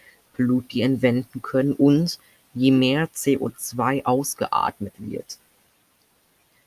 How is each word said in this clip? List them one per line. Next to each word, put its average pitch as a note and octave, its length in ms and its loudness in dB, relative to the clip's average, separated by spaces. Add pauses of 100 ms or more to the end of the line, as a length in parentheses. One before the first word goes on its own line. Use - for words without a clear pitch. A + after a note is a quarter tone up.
(380)
Blut B2+ 340 0
die A2+ 100 -4
entwenden B2 600 0
können C3+ 320 0
und C#3+ 460 2 (340)
je C3 180 4
mehr C3+ 400 2
C - 260 0
O - 120 -4
zwei B2 560 -4
ausgeatmet - 920 -2
wird. - 400 -12 (1300)